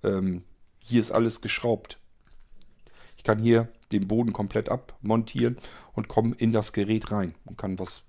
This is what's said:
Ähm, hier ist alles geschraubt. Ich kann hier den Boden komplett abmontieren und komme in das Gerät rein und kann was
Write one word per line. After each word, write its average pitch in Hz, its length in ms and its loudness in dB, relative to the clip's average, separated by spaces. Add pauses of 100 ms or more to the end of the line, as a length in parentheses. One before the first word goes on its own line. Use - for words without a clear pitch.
Ähm, 95 400 0 (400)
hier 120 180 2
ist - 100 -2
alles 113 300 2
geschraubt. - 580 -2 (1160)
Ich - 80 -20
kann 107 160 2
hier 117 280 6 (240)
den 98 160 0
Boden 113 260 2
komplett 107 360 -2
abmontieren 117 880 0 (360)
und 107 140 -6
komme 113 280 0
in 113 160 2
das 110 220 0
Gerät 107 380 0
rein 98 240 -2 (100)
und - 120 -16
kann 95 200 -6
was - 320 -10